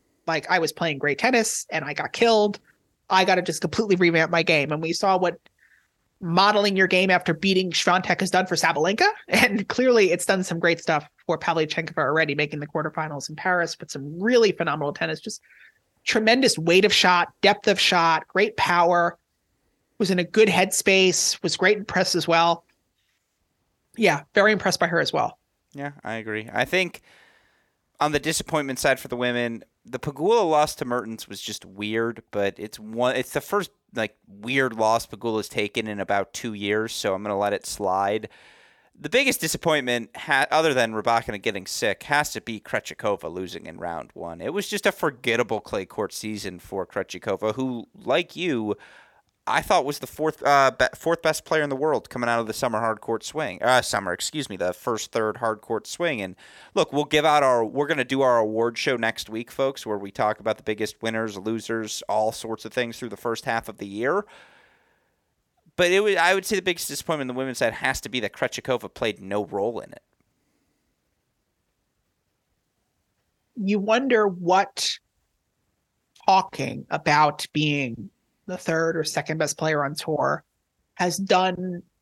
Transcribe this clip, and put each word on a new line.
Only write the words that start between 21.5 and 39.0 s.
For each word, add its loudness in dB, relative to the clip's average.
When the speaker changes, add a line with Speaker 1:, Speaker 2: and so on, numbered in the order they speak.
Speaker 1:
great 4
in -10
press 0
as -2
well. 2
Yeah, 2
very 6
impressed 0
by 0
her 0
as -2
well. -2
Speaker 2:
Yeah, -10
I -8
agree. -8
I 0
think -2
on 0
the 0
disappointment -4
side 2
for -14
the -6
women, -2
the -10
Pegula 0
loss 2
to -6
Mertens -6
was -12
just -10
weird, -4
but 0
it's -12
one, -2
it's -4
the -2
first, -4
like, -4
weird -2
loss 2
Pegula's -4
taken -4
in -8
about -2
two -8
years, -2
so -2
I'm -6
gonna -2
let 0
it -6
slide. -2